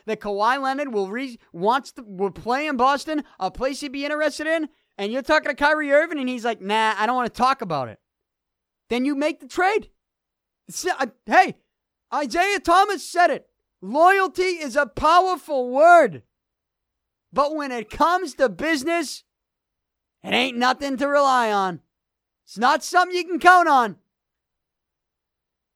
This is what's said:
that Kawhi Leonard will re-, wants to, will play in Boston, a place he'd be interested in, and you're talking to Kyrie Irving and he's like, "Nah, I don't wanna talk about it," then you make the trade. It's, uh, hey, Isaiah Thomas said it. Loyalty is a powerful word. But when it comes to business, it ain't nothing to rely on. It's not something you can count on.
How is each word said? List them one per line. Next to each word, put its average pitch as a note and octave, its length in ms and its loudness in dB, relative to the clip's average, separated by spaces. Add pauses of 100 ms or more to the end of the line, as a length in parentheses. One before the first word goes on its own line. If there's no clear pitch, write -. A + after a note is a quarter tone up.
that G#3+ 140 -6
Kawhi G#3+ 400 0
Leonard C4+ 320 -4
will G3 180 -2
re-, A#3+ 280 -8 (140)
wants G#3+ 400 -2
to, C4+ 100 -18
will G3 280 -6
play B3+ 360 -4
in D4 100 -4
Boston, C#4+ 480 0 (160)
a F#3+ 100 -4
place C4 300 -6
he'd C#4+ 120 -12
be C#4 120 -8
interested D4+ 420 -4
in, D#4+ 220 -2 (300)
and G3+ 120 -6
you're C4 120 -4
talking D#4 260 0
to C#4+ 60 -4
Kyrie D4+ 380 0
Irving D#4+ 260 2
and B3+ 100 -4
he's B3 160 -6
like, A#3 160 -4
"Nah, A3 380 0
I G#3+ 80 -2
don't B3+ 100 0
wanna B3 120 -2
talk B3+ 340 0
about D3 260 -6
it," G2+ 120 -20 (880)
then B3 160 -2
you C#4+ 100 -2
make D4+ 260 -4
the C4 80 -20
trade. F#4+ 420 -2 (800)
It's, - 180 -10
uh, C#4 200 -2 (200)
hey, D4+ 300 2 (580)
Isaiah E4 460 -2
Thomas F#4 460 2
said E4+ 240 2
it. A3 180 -8 (320)
Loyalty F4+ 600 2
is D#4+ 340 -6
a C#4+ 100 0
powerful D#4 840 0
word. C#4 520 6 (1120)
But D4 240 0
when C#4+ 160 -6
it A3+ 180 -8
comes E4+ 440 0
to C4 140 2
business, D4 760 -4 (1000)
it F#3 100 -8
ain't A#3+ 240 0
nothing C4+ 420 0
to C#4+ 100 -2
rely C4+ 420 2
on. F#3+ 300 -2 (640)
It's - 140 -18
not C4 260 0
something F4+ 320 0
you F4+ 80 -2
can E4+ 160 -6
count F4+ 260 6
on. B3 300 2 (1800)